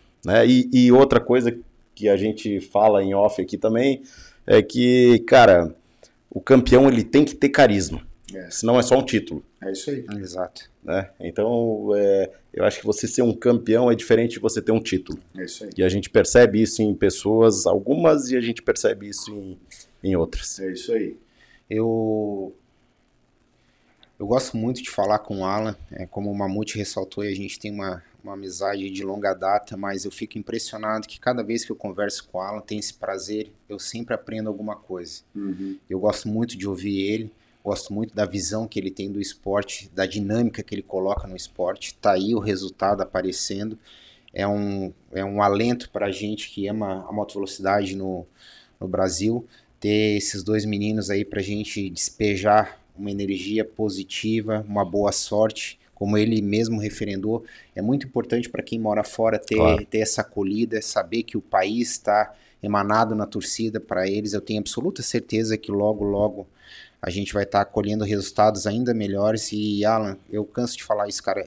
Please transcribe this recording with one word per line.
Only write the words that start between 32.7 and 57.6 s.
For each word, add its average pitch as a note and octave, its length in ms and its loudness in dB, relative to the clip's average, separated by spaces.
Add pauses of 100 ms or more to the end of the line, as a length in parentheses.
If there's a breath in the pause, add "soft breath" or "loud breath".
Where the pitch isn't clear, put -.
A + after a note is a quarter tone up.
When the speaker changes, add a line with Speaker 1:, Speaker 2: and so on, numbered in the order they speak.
Speaker 3:
esse - 140 -10
prazer, G2+ 580 -8 (160)
eu G2+ 100 -12
sempre A#2 360 -8
aprendo A2 340 -8
alguma G#2+ 280 -8
coisa. - 460 -14 (140)
Speaker 2:
Uhum. G2 420 -8 (120)
Speaker 3:
Eu F#2+ 100 -4
gosto G#2 300 -2
muito A2+ 280 -4
de F#2+ 100 -8
ouvir G2 300 -4 (140)
ele, A2 200 -6 (320)
gosto G2 300 -6
muito G#2+ 220 -6
da G#2 100 0
visão G2 420 -6
que G#2+ 120 -6
ele F#2 120 -6
tem G2 200 -10
do G2+ 80 -8
esporte, - 760 -6
da F#2+ 120 -2
dinâmica G#2+ 580 -2
que - 100 -12
ele G2 100 -8
coloca F#2+ 440 -4
no F#2 80 -14
esporte. - 600 -8
Tá G#2 180 0
aí G2+ 200 0
o A2 60 2
resultado G2 600 -2
aparecendo. G2 760 -6 (560 soft breath)
É F#2 140 -2
um, G2+ 460 -4 (180)
é F#2+ 140 -4
um G2+ 160 -2
alento A2 480 2
pra G2+ 220 -2
gente G#2 400 -8
que G2 160 -6
ama G2 400 -6
a G#2 40 -14
motovelocidade G2 840 -4
no, F#2 300 -8 (540 soft breath)
no G2 80 -8
Brasil, F#2+ 580 -2 (340 soft breath)
ter G#2 380 2
esses G2+ 260 -6
dois G#2+ 200 0
meninos G#2 460 -4
aí G#2 160 -2
pra G2+ 160 -6
gente G#2 480 -6
despejar G#2 880 0 (180)
uma G2+ 140 -8
energia G2+ 540 -4
positiva, G#2+ 1040 -4
uma G2+ 160 -2
boa G2+ 260 0
sorte, - 640 -2 (160)
como G#2 240 -2
ele A2 240 2
mesmo A2 380 0
referendou. G#2 640 -6 (320 soft breath)